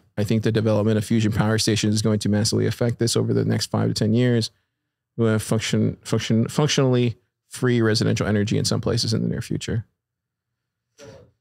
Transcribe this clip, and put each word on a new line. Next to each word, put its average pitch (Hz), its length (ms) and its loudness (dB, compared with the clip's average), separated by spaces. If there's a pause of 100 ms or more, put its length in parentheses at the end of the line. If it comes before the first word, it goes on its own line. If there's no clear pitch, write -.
(180)
I 104 60 0
think 110 200 0
the 113 80 0
development 110 460 0
of 104 60 -2
fusion 107 300 0
power 110 240 0
stations 107 380 0
is 104 60 -2
going 107 180 0
to 104 100 -2
massively 104 380 0
affect 117 320 -2
this 117 180 0
over 113 160 0
the 113 100 0
next 110 280 -2
five 110 180 0
to 110 40 -2
ten 107 200 0
years. 120 380 2 (680)
We'll 113 140 2
have 110 120 2
function, 110 600 0
function, 113 440 0
functionally 127 680 2 (320)
free 120 320 0
residential 110 460 2
energy 107 300 0
in 101 80 0
some 110 160 0
places 110 320 -2
in 117 100 0
the - 60 0
near - 120 -4
future." - 440 -6 (1600)